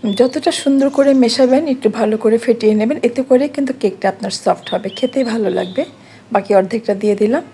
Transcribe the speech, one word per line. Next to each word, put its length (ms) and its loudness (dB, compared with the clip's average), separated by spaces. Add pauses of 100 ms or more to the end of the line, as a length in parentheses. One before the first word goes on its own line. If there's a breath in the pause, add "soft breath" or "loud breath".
(140)
যতটা 380 0
সুন্দর 380 2
করে 240 4
মেশাবেন, 520 2
একটু 240 0
ভালো 260 -2
করে 220 2
ফেটিয়ে 360 2
নেবেন, 280 0
এতে 200 0
করে 260 2
কিন্তু 320 -4
কেকটা 280 -2
আপনার 220 -6
সফট 440 -4
হবে, 140 -4
খেতে 360 -2
ভালো 260 -2
লাগবে। 340 -4 (480 loud breath)
বাকি 220 -4
অর্ধেকটা 400 0
দিয়ে 200 0
দিলাম। 280 0 (100)